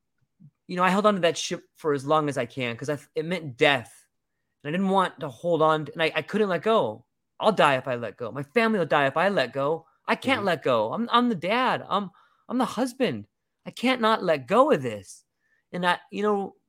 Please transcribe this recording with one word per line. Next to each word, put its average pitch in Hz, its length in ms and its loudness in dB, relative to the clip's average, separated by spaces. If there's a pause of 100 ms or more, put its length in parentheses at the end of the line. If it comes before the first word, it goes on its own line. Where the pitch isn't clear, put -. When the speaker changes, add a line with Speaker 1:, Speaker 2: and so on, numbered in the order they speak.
(680)
Speaker 1:
You 180 100 -8
know, 180 80 2
I 185 60 4
held 202 160 4
on 208 80 4
to 185 60 -4
that 165 180 2
ship - 260 -8 (120)
for 151 180 -2
as 131 100 -4
long 151 240 2
as 135 80 -4
I 123 100 -4
can 120 300 -6
'cause 135 140 -8
I, 143 80 -4 (160)
it 156 100 -4
meant 160 320 -8
death. 143 500 0 (560)
And 143 60 -12
I 147 40 -6
didn't 190 180 0
want 190 300 0
to 156 80 -6
hold 156 340 0
on 156 240 2
to, 147 60 -12
and 165 100 -4
I, 160 140 0
I 156 60 -2
couldn't 208 260 -2
let 170 140 -2
go. 156 420 0 (360)
I'll 202 120 4
die 151 240 4
if 131 120 -4
I 127 60 -2
let 117 220 -6
go. 113 160 -8
My 139 100 -8
family 226 360 0
will 165 80 0
die 143 200 2
if 139 100 -2
I 175 120 2
let 135 240 0
go. 143 340 -4 (200)
I 226 100 0
can't 254 240 -2
Speaker 2:
Mm-hmm. 202 60 -2
Speaker 1:
let 165 180 0
go. 117 280 2
I'm, 226 200 -4
I'm 240 160 4
the 233 80 0
dad. 202 520 -2
I'm, 190 220 -2 (380)
I'm 240 100 -4
the 254 60 0
husband. 214 640 -4 (380)
I 175 60 -16
can't 254 300 -2
not 220 220 0
let 151 260 0
go 262 240 6
of 156 100 0
this. 107 420 -10 (480)
And 180 140 -4
I, 175 120 2 (120)
you 196 120 -6
know, 202 340 0 (120)